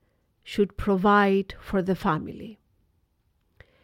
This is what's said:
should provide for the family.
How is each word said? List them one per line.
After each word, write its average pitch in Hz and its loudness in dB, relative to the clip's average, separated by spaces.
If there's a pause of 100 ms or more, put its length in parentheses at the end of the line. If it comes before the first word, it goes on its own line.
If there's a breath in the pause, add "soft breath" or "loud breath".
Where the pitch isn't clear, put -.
(440)
should - -4
provide 196 2
for 196 -4
the 180 0
family. 196 -6 (1200)